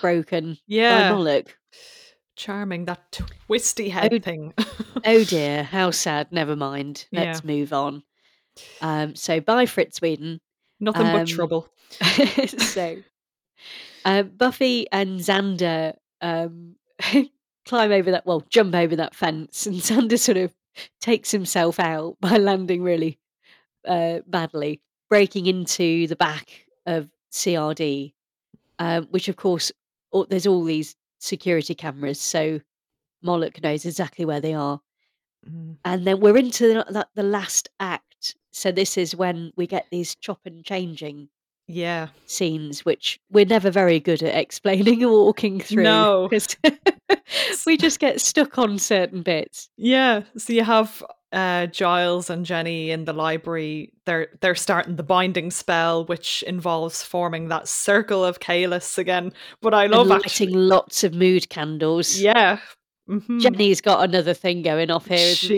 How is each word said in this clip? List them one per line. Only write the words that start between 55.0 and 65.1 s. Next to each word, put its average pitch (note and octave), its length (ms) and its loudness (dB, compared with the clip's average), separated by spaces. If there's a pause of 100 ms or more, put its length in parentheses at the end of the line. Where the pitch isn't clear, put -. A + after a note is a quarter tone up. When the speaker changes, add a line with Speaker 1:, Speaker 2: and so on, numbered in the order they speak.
Speaker 2:
binding F3+ 480 0
spell, E3 540 0
which - 420 -6
involves E3 560 -4
forming E3 460 -4
that D#3+ 180 -4
circle G3+ 580 2
of F3 140 -2
Kalis F3 580 -2
again. F3+ 360 -2 (280)
But G#3+ 140 2
I G3+ 80 6
Speaker 1:
And G#3 100 4
Speaker 2:
love A#3 140 8
Speaker 1:
lighting G3 180 4
Speaker 2:
actually F#3 280 -2
Speaker 1:
lots F#3 500 4
of E3+ 100 2
mood F#3 360 2
candles. D#3+ 680 -2
Speaker 2:
Yeah. G3+ 420 4 (500)
Mm-hmm. A#3+ 300 -4
Speaker 1:
Jenny's G#3 420 4
got F#3+ 260 4
another F3 260 2
thing F3 300 -4
going D#3+ 260 0
off E3+ 180 -2
here, F3+ 100 0